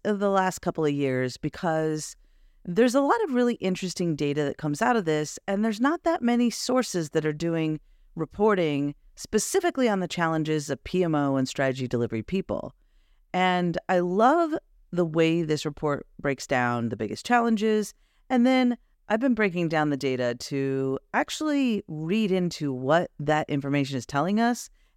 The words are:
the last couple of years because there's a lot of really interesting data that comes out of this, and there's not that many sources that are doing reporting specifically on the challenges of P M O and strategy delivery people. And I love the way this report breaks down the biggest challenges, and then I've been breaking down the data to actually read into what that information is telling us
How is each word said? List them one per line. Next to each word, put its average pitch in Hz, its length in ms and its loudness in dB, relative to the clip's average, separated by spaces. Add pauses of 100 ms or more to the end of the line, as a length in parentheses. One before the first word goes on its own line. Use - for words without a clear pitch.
the 202 300 0
last 185 320 0
couple 165 200 -2
of 147 100 2
years 127 440 -2
because 156 760 -4 (500)
there's 220 300 2
a 277 60 4
lot 427 220 2
of 294 120 -2
really 240 220 4
interesting 180 580 -2
data 143 300 0
that - 120 -4
comes 147 240 -2
out 240 140 4
of 202 100 0
this, 151 320 -2 (100)
and 196 160 -2
there's 220 160 -2
not 285 260 0
that 339 180 0
many 240 260 2
sources 214 600 -2
that 160 120 0
are 156 80 0
doing 156 480 -2 (360)
reporting 160 800 0 (200)
specifically 302 720 0
on 202 120 0
the 180 80 -2
challenges 156 640 -2
of 135 140 -8
P 180 180 0
M 165 100 0
O 143 220 2
and 131 120 0
strategy 131 400 -2
delivery 117 360 -2
people. - 500 -6 (580)
And 180 460 2 (100)
I 185 120 4
love 254 560 4 (360)
the 175 140 2
way 165 380 2
this 151 240 -2
report 147 400 -4 (120)
breaks 139 280 -4
down 120 420 0
the 107 80 -6
biggest 107 300 -6
challenges, 220 680 2 (340)
and 247 160 4
then 254 320 4 (320)
I've 214 120 0
been 254 160 2
breaking 180 340 0
down 151 220 2
the 143 60 0
data 127 360 0
to 135 640 -2 (160)
actually 277 720 0
read 175 440 -2
into 170 420 -2
what 135 460 2
that 151 320 0
information 139 480 -2
is - 80 -10
telling 170 320 0
us 233 320 -2 (260)